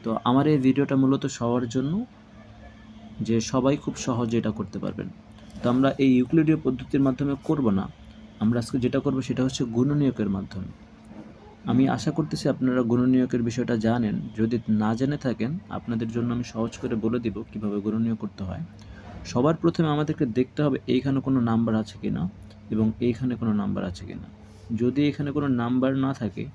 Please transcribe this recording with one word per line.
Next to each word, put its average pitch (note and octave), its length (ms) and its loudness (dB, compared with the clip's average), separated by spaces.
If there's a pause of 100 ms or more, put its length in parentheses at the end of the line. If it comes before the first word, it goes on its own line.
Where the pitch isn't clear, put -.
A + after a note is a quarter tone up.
তো A2+ 120 -4 (120)
আমার C3 220 6
এই D3+ 160 6
ভিডিওটা C3+ 320 4
মূলত C3+ 320 4
সবার B2 420 0
জন্য, C3 240 -2 (1300)
যে A2 220 0
সবাই C3 360 2
খুব - 200 -6
সহজে A#2 400 -2
এটা A2 140 0
করতে G2+ 280 -8
পারবেন। F#2+ 280 -6 (500)
তো - 120 -10
আমরা C3 200 4 (100)
এই C#3 160 4
ইউক্লিডীয় D3+ 480 4
পদ্ধতির C3 380 0
মাধ্যমে C#3 320 0 (100)
করব D3 260 0
না, F#2+ 160 2 (540)
আমরা A2+ 200 2
আজকে A#2 200 -4
যেটা B2 200 0
করব C3+ 220 -2
সেটা A#2+ 220 -2
হচ্ছে C3 200 -2 (100)
গুণনীয়কের B2+ 560 2
মাধ্যমে। F#2+ 400 -4 (960)
আমি B2+ 240 4
আশা B2 220 0
করতেছি - 360 -2
আপনারা B2+ 360 2
গুণনীয়কের B2 600 4
বিষয়টা A#2 340 0
জানেন। A2 380 2 (200)
যদি A2+ 200 2 (240)
না G#2+ 160 2
জেনে C3+ 220 0
থাকেন, B2+ 340 -2 (180)
আপনাদের A#2 420 -4
জন্য A#2+ 220 -2
আমি A#2+ 140 -4
সহজ A2+ 320 -4
করে A#2+ 160 -4
বলে A2+ 240 0
দিব A2+ 160 -4 (120)
কীভাবে G#2 340 -4
গুণনীয়ক A2 380 0
করতে G#2 240 -8
হয়। F#2 200 -6 (640)
সবার C#3+ 340 2
প্রথমে E3+ 300 2
আমাদেরকে D3+ 420 0
দেখতে B2+ 300 0
হবে C#3 160 2 (100)
এইখানে C3 340 2
কোনো C3+ 200 0
নাম্বার A#2 340 2
আছে A2 240 -2
কিনা G#2+ 240 -2 (480)
এবং A2 140 2 (140)
এইখানে B2 360 0
কোনো A2+ 180 -2
নাম্বার G2 320 -2
আছে F#2 200 -8
কিনা। F#2 220 -14 (480)
যদি B2 320 2
এখানে C#3+ 240 -2
কোনো C#3+ 240 0
নাম্বার B2 420 2
না C3+ 160 0
থাকে G#2+ 300 -4 (120)